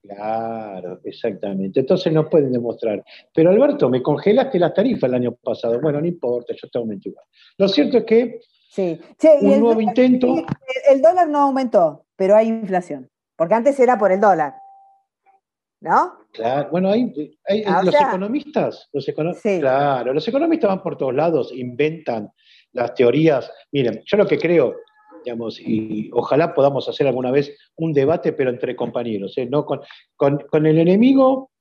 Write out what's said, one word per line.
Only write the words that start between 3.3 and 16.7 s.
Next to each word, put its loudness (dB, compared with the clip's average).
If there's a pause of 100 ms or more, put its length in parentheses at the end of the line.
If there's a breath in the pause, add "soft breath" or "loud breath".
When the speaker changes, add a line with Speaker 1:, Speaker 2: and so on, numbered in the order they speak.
Speaker 1:
Pero 4
Alberto, 2
me 0
congelaste 0
las 0
tarifas 0
el -2
año -2
pasado. -4
Bueno, -2
no -4
importa, -6
yo -18
te -6
aumento -8
igual. -18 (340 soft breath)
Lo 2
cierto 2
es 0
que 0 (280)
Speaker 2:
Sí. -6 (180)
Che, 8
y 2
Speaker 1:
un 6
Speaker 2:
el 4
Speaker 1:
nuevo 4
Speaker 2:
do-, 0
Speaker 1:
intento 2
Speaker 2:
el, -4 (520)
el 0
dólar 4
no 0
aumentó, 0 (100)
pero 4
hay 4
inflación. -6 (240)
Porque 0
antes 0
era 4
por 2
el 0
dólar, 2 (1300)
¿no? 0 (200)
Speaker 1:
Claro, -4